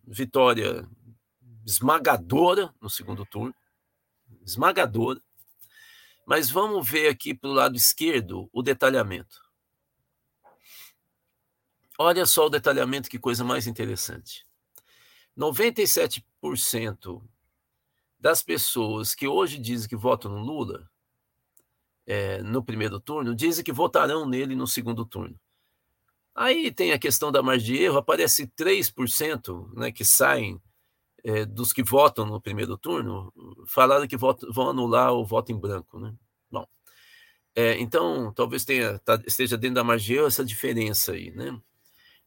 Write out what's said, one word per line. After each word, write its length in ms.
vitória 800
esmagadora 1120
no 100
segundo 360
turno, 280
esmagadora. 760
Mas 240
vamos 400
ver 200
aqui 240
pro 180
lado 240
esquerdo 800
o 100
detalhamento. 800
Olha 260
só 200
o 40
detalhamento, 600
que 100
coisa 240
mais 240
interessante. 800
Noventa 460
e 60
sete 380
por 180
cento 640
das 240
pessoas 720
que 120
hoje 300
dizem 320
que 60
votam 360
no 60
Lula, 500
é, 380
no 200
primeiro 360
turno, 340
dizem 300
que 100
votarão 540
nele 280
no 120
segundo 360
turno. 320
Aí 360
tem 200
a 80
questão 320
da 100
margem 240
de 160
erro, 160
aparece 480
três 460
por 180
cento, 640
né, 180
que 140
saem, 560
é, 220
dos 280
que 80
votam 460
no 120
primeiro 380
turno, 560
falaram 420
que 100
votam, 360
vão 160
anular 440
o 120
voto 260
em 60
branco, 420
né? 140
Bom, 160
é, 240
então, 540
talvez 300
tenha, 360
tá, 260
esteja 320
dentro 200
da 60
margem 220
de 80
erro 140
essa 180
diferença 680
aí, 180
né? 280